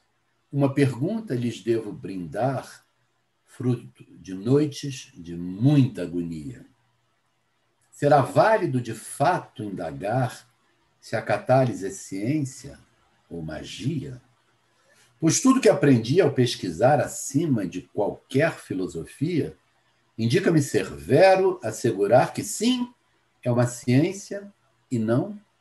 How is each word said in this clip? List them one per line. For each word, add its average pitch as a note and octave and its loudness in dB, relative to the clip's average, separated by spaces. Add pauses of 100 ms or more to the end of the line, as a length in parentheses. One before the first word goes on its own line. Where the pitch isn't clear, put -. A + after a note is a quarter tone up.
(500)
uma C#3 0
pergunta C#3 -2
lhes A#2+ -4
devo A2 -2
brindar, G2 -6 (600)
fruto - -6
de F2+ -16
noites C3 -2
de E2+ -14
muita G2 2
agonia. E2 -8 (1300)
Será D3 4
válido E3 2
de A#2 -6
fato - -2
indagar F#2+ -6 (540)
se - -8
a A2 -4
catálise A2 0
é F#2+ -4
ciência A#2 -6 (500)
ou E2 -12
magia? B2+ -8 (1000)
Pois D#3+ 2
tudo C4 4
que A3+ 4
aprendi C#3+ 4
ao C#3 2
pesquisar A#2+ 0
acima C3 -2
de F2+ -8
qualquer - -2
filosofia, F#2 -6 (640)
indica-me D3 2
ser F#2+ -2
vero F3+ 4
assegurar A2 2
que - -6
sim, B3 -2 (540)
é B2 -2
uma A#2+ 2
ciência F#3+ 0 (400)
e B2 -2
não B2+ 0 (240)